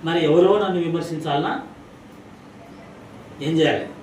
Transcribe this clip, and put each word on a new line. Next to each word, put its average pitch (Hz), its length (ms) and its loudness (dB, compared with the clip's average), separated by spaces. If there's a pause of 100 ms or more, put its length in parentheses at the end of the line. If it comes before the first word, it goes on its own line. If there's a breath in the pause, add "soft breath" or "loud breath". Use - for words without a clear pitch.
మరి 165 200 0
ఎవరో 180 340 4
నన్ను 185 220 -2
విమర్శించాలనా? 160 800 -4 (1800)
ఏం 160 180 0
చేయాలి? - 280 2 (140)